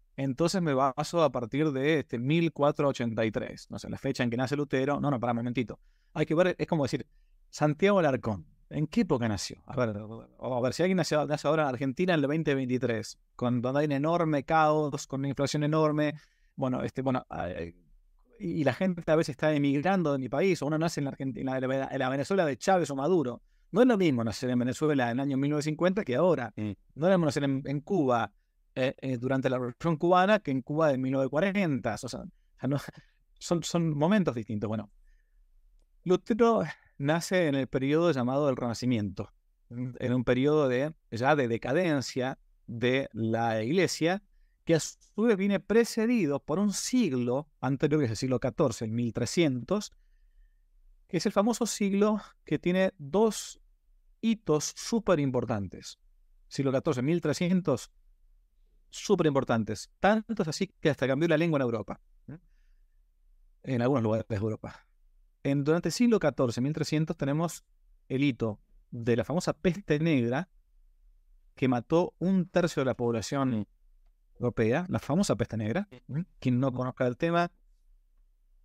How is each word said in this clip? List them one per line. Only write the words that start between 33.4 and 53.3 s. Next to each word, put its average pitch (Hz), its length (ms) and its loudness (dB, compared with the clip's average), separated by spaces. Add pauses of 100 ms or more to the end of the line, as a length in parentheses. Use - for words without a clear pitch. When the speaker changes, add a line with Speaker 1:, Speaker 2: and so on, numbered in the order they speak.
Speaker 1:
son 165 320 -2
momentos 156 380 2
distintos. 107 340 -4
Bueno, 107 220 -6 (1120)
Lutero 214 580 2 (360)
nace 160 500 0
en 139 80 0
el 135 100 -2
periodo 147 460 2
llamado 135 360 0
el 127 80 0
Renacimiento, 110 760 -4 (360)
en 123 460 -4
un 127 100 0
periodo 135 440 2
de, 135 260 -2 (160)
ya 127 260 2
de 131 120 0
decadencia 131 880 -2 (280)
de 123 460 0
la 113 500 -2
iglesia, 165 600 0 (420)
que 165 120 4
a 151 40 2
su - 420 -8
vez 226 140 4
viene 190 240 0
precedido 220 800 2
por 156 180 -2
un 202 140 0
siglo 135 800 -2 (100)
anterior, 143 400 0
que 135 60 2
es 110 60 -2
el 104 40 -4
siglo 127 240 -2
catorce, 123 440 0
el 110 80 -4
mil 117 200 -2
trescientos, 131 800 0 (1160)
que 180 100 -4
es - 80 -4
el 202 60 0
famoso 220 340 0
siglo 208 540 2 (240)
que 147 140 -2
tiene 185 400 2
dos 190 640 -2 (600)